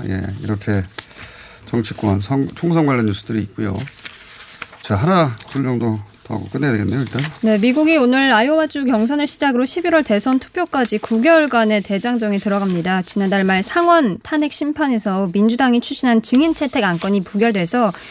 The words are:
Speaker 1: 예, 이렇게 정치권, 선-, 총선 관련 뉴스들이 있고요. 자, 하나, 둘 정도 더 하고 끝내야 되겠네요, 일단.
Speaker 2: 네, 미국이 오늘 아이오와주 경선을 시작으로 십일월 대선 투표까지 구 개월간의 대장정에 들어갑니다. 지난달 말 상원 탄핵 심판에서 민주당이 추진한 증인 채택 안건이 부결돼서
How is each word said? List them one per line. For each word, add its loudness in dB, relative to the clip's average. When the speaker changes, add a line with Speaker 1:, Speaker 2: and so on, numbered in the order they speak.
Speaker 1:
예, -4
이렇게 -2
정치권, -2
선-, -2
총선 0
관련 2
뉴스들이 -2
있고요. -6
자, -2
하나, 2
둘 -4
정도 -2
더 -8
하고 -8
끝내야 -2
되겠네요, 0
일단. -4
Speaker 2:
네, 2
미국이 2
오늘 4
아이오와주 2
경선을 0
시작으로 0
십일월 0
대선 0
투표까지 -2
구 0
개월간의 4
대장정에 -2
들어갑니다. -2
지난달 0
말 2
상원 2
탄핵 -2
심판에서 -2
민주당이 2
추진한 0
증인 2
채택 -2
안건이 0
부결돼서 0